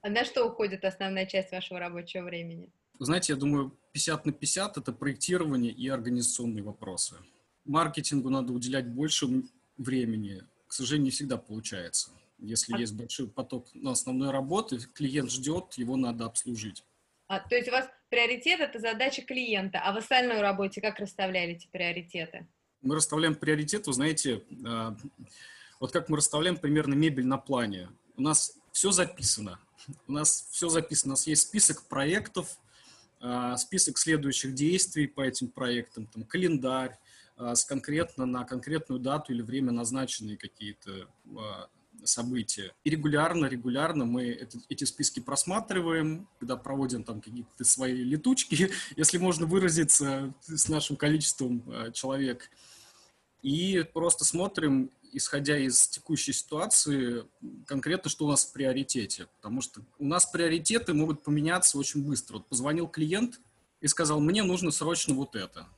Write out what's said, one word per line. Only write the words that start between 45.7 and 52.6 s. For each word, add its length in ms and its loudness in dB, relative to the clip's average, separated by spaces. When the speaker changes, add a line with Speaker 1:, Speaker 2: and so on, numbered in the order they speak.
Speaker 2:
когда 180 -4
проводим 460 -2
там 180 -8
какие-то 420 -12
свои 400 2
летучки, 680 4
<laughs> 120 -12
если 220 4
можно 280 2
выразиться, 960 2
с 280 0
нашим 260 0
количеством, 760 2
э, 220 -6
человек. 560 -2